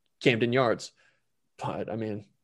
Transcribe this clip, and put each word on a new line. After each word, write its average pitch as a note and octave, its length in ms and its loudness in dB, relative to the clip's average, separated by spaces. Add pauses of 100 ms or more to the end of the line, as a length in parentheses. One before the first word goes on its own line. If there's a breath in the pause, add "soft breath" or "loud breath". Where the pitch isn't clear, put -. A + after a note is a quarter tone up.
(200)
Camden A#2+ 320 4
Yards." A#2+ 400 0 (640)
But, - 340 -8
I A2 60 -6
mean, G#2+ 300 -6 (180)